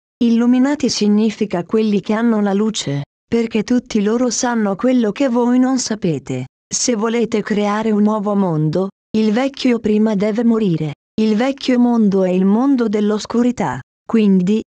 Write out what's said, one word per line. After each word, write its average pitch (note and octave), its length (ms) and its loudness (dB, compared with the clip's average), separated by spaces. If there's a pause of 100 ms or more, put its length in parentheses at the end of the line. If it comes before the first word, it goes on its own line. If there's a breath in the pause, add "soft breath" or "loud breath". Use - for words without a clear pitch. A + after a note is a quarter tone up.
(220)
Illuminati B3 680 2
significa G#3 760 0
quelli G#3+ 380 0
che - 100 -4
hanno A3 300 0
la G3+ 100 0
luce, G3 520 -2 (220)
perché A3+ 360 -2
tutti A#3+ 400 -2
loro A#3 260 0
sanno A3 480 -2
quello B3 340 0
che C4+ 200 -2
voi A#3+ 280 2
non B3+ 200 0
sapete. D3+ 640 -4 (260)
Se - 240 -2
volete A3+ 460 -2
creare G#3 500 -2
un G#3 120 2
nuovo G#3 320 0
mondo, E3+ 540 0 (280)
il G#3+ 160 2
vecchio B3+ 460 0
prima G#3+ 360 0
deve G#3+ 300 -2
morire. F#3+ 480 0 (260)
Il G#3+ 180 2
vecchio C4 420 0
mondo A3 460 2
è F#3 60 0
il F#3 140 2
mondo A#3+ 420 2
dell'oscurità. G#3 920 -2 (260)
Quindi, G3+ 540 2 (160)